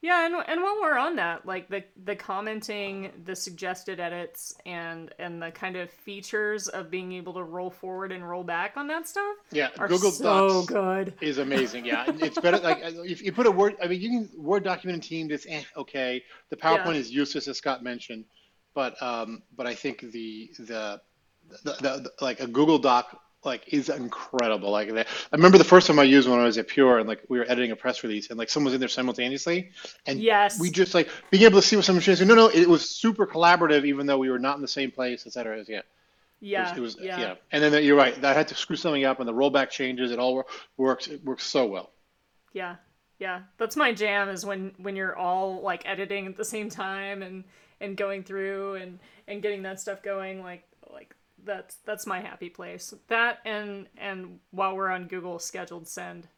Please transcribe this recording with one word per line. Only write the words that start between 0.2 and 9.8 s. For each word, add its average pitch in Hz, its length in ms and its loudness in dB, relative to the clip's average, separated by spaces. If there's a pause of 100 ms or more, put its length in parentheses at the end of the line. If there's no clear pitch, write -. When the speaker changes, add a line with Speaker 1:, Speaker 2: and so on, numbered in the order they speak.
Speaker 1:
and, 339 80 -2 (140)
and 330 160 -2
while 415 180 -2
we're 311 160 0
on 294 200 -2
that, 170 280 -4
like, 185 220 -8
the, 190 160 -8 (220)
the 202 100 -4
commenting, 202 960 -8 (140)
the 185 100 -10
suggested 180 640 -10
edits, 175 560 -10 (100)
and, 165 540 -12
and 170 220 -12
the 165 100 -12
kind 185 240 -10
of 175 160 -10
features 208 800 -6
of 180 200 -10
being 180 220 -8
able 180 220 -12
to 180 100 -10
roll 180 260 -8
forward 185 440 -12
and 180 140 -12
roll 175 180 -8
back 175 320 -4
on 285 100 -8
that 320 220 -8
stuff 403 260 -6 (160)
Speaker 2:
Yeah, - 160 -2 (100)
Speaker 1:
are 196 120 -4